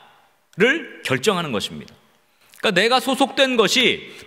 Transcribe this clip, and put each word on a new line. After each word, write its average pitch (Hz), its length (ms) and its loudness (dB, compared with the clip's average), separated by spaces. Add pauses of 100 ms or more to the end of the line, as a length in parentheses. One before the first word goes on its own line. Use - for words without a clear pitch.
(1040)
결정하는 160 480 -2
것입니다. - 420 -8 (680)
그러니까 185 200 0
내가 233 180 4
소속된 262 600 0
것이 196 520 2 (160)